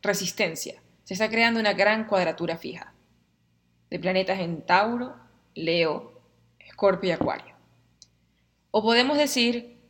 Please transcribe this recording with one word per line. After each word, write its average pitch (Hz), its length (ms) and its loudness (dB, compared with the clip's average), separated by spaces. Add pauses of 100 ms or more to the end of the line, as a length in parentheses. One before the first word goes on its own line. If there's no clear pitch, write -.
Resistencia. 185 800 -2 (220)
Se - 120 -10
está 214 140 0
creando 226 320 2
una 208 120 2
gran 208 340 2
cuadratura 165 500 0
fija - 380 -14 (960)
de - 80 -8
planetas 190 420 -2
en 165 220 -6
Tauro, 226 540 0 (380)
Leo, 165 680 -2 (360)
Escorpio 190 520 0
y - 20 0
Acuario. - 420 -4 (1160)
O 208 120 2
podemos 247 360 2
decir 240 580 0 (140)